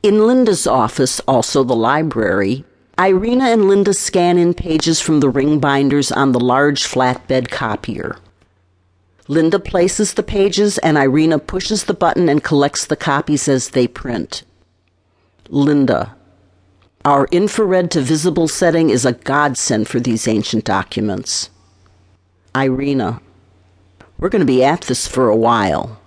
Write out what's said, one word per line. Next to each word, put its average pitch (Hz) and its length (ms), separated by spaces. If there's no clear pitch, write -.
In 214 240
Linda's 240 400
office, 123 600
also 135 340
the 123 140
library, 117 880
Irina 220 540
and 220 160
Linda 196 260
scan 175 440
in 175 160
pages 160 480
from 151 180
the 139 80
ring 135 320
binders 139 500
on 139 220
the 123 80
large 135 440
flatbed 127 640
copier. - 680
Linda 165 320
places 190 540
the 202 100
pages 202 540
and 160 200
Irina 147 400
pushes - 460
the 208 100
button 170 360
and 143 120
collects 143 440
the - 100
copies 147 540
as 131 220
they 123 160
print. - 560
Linda, 139 680
our 139 260
infrared 185 640
to 165 80
visible 156 480
setting 165 420
is 123 160
a 123 60
godsend 135 760
for 120 100
these 120 300
ancient 110 340
documents. 101 840
Irina, 135 640
we're 185 120
gonna 202 160
be 127 180
at 151 200
this - 260
for 131 180
a 107 80
while. 110 720